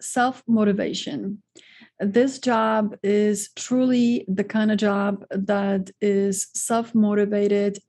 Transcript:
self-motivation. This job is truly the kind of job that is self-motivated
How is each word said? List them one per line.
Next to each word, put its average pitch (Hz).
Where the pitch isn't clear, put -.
self-motivation. 208
This 240
job 220
is 208
truly 247
the 190
kind 214
of 202
job 202
that 196
is 196
self-motivated 208